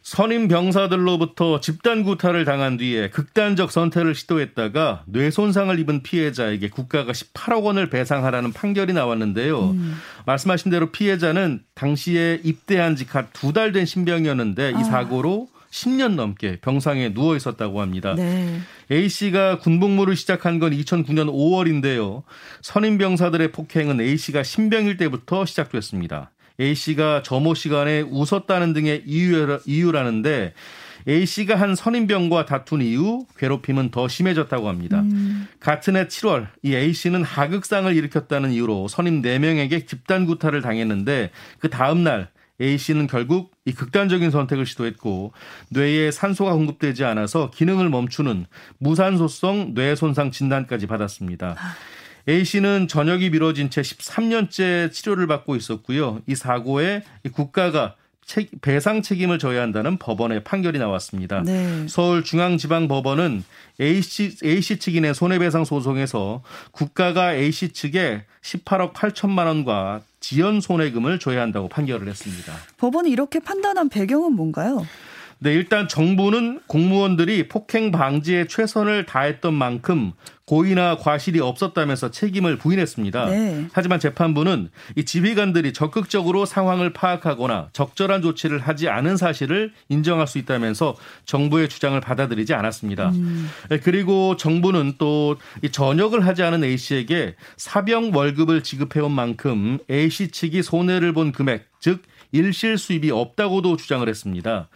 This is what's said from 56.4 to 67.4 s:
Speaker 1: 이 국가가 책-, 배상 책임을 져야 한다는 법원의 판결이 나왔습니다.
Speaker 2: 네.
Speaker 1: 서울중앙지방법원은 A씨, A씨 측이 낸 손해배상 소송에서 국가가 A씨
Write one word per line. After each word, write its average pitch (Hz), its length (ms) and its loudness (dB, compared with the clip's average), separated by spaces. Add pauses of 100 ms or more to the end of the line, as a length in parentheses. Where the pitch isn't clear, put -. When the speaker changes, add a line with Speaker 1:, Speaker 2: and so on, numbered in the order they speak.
Speaker 1:
이 135 60 -6
국가가 147 640 -2 (320)
책-, - 340 -6
배상 147 400 2
책임을 180 380 -2
져야 123 240 -2
한다는 117 340 -2
법원의 113 480 -2
판결이 175 340 -2
나왔습니다. 98 640 -4
Speaker 2:
네. 175 460 -2
Speaker 1:
서울중앙지방법원은 160 1600 0 (360)
A씨, 180 640 0
A씨 180 340 0
측이 165 220 0
낸 147 140 2
손해배상 175 500 2
소송에서 131 800 -2 (280)
국가가 180 640 0
A씨 151 360 0